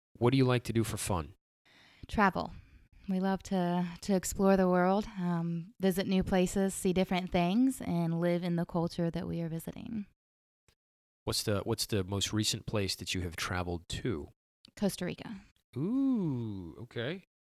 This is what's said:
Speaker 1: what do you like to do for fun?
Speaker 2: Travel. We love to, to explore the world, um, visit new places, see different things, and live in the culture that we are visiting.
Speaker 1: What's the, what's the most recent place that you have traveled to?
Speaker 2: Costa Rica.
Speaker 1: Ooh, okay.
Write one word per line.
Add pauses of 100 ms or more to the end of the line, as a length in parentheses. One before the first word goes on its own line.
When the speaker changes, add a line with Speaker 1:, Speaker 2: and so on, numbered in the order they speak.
(200)
Speaker 1:
what
do
you
like
to
do
for
fun? (800)
Speaker 2:
Travel. (580)
We
love
to, (160)
to
explore
the
world, (140)
um, (120)
visit
new
places,
see
different
things,
and
live
in
the
culture
that
we
are
visiting. (1200)
Speaker 1:
What's
the,
what's
the
most
recent
place
that
you
have
traveled
to? (500)
Speaker 2:
Costa
Rica. (480)
Speaker 1:
Ooh,
okay. (260)